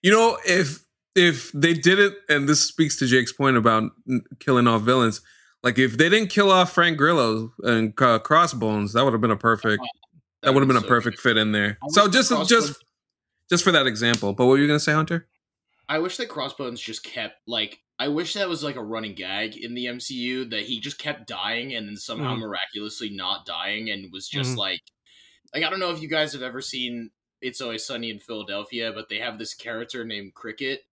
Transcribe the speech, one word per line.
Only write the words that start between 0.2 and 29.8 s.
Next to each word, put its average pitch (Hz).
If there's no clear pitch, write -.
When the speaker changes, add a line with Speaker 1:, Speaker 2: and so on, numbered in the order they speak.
Speaker 1:
if, 175
if 175
they 156
did 180
it, 202
and 143
this 151
speaks -
to 135
Jake's 123
point 135
about 110
n-, 127
killing 123
off 113
villains, 120
like, 120
if 117
they 156
didn't 208
kill 202
off 180
Frank 170
Grillo 120
and, 113
uh, 117
Crossbones, 110
that 120
would 135
have 110
been 113
a 101
perfect, 110
Speaker 2:
Oh, -
Speaker 1:
that 135
would 135
have 135
been 127
a 110
Speaker 2:
that 110
would -
be -
so 123
Speaker 1:
perfect -
fit 117
in 107
there. 104
Speaker 2:
I 139
Speaker 1:
So 202
Speaker 2:
wish 190
Speaker 1:
just, 262
Speaker 2:
Crossbones 190
Speaker 1:
just, 220
just 175
for 185
that 139
example. 110
But 123
what 127
were 135
you 143
gonna 147
say, 151
Hunter? 156
Speaker 2:
I 151
wish 180
that 226
Crossbones 131
just -
kept, -
like, 110
I 131
wish 165
that 202
was, 165
like, 139
a 120
running 107
gag 101
in 117
the 123
M 123
C 131
U, 127
that 110
he 120
just 143
kept -
dying 117
and 110
then 104
somehow 131
Speaker 3:
Mm-hmm. 113
Speaker 2:
miraculously 104
not 98
dying 98
and 95
was 95
just 131
Speaker 3:
Mm-hmm. 120
Speaker 2:
like, 95
like, 160
I 156
don't 190
know 180
if 160
you 151
guys 151
have 127
ever 127
seen 120
It's 127
Always 113
Sunny 117
in 104
Philadelphia, 110
but 110
they 104
have 113
this 107
character 117